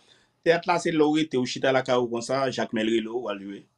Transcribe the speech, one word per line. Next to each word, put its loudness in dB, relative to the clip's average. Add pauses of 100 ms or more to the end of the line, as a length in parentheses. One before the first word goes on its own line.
(420)
Théâtre 2
là, 2
c'est -2
là 4
où 2
était 0
au 2
chita 0
la 4
ka 2
ou 0
comme -4
ça, -2
Jacques -4
Melrilo, -2
ou -6
a -6
joué. -14 (120)